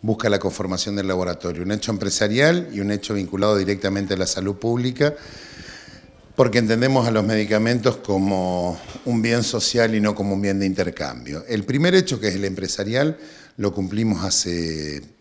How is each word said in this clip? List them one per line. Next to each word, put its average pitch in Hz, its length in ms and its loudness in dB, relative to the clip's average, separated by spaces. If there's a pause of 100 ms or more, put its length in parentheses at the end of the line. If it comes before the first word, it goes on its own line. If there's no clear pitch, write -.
busca 110 260 0
la 101 120 4
conformación 95 560 -2
del 98 120 -2
laboratorio, 90 540 -2
un 92 100 -2
hecho 107 200 -2
empresarial 113 840 2
y 101 60 -4
un 98 100 0
hecho 104 240 -2
vinculado 98 420 0
directamente 98 600 0
a - 20 -4
la 92 80 0
salud 95 300 -2
pública, 127 580 0 (1200)
porque 117 220 4
entendemos 117 500 2
a 117 40 2
los 110 120 2
medicamentos 110 760 2
como 92 840 0 (240)
un 117 160 0
bien 117 220 2
social 113 500 2
y 107 80 2
no 104 140 2
como 101 180 0
un 98 80 0
bien 98 180 2
de 98 60 2
intercambio. 73 840 -4
El 104 180 -2
primer 160 280 2
hecho, 180 260 4
que 104 100 2
es 90 60 -2
el 98 100 -2
empresarial, 104 760 -2 (380)
lo 98 180 0
cumplimos 101 480 0
hace 80 800 -2 (180)